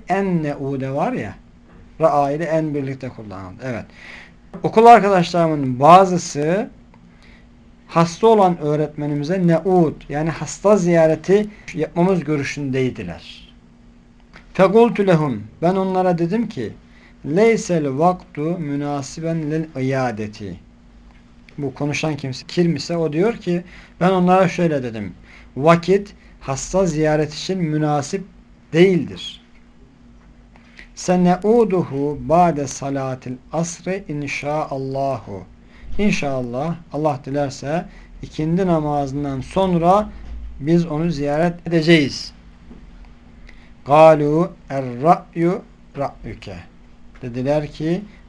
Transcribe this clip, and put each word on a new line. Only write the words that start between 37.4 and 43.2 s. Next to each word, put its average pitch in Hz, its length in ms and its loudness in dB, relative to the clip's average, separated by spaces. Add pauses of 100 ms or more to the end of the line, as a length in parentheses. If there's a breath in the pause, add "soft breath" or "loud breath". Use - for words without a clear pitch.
ikindi 170 460 -2
namazından 143 720 -2
sonra 185 680 2 (500 loud breath)
biz 165 260 2
onu 160 260 -2
ziyaret 151 560 -2
edeceğiz. 160 640 2 (1500 loud breath)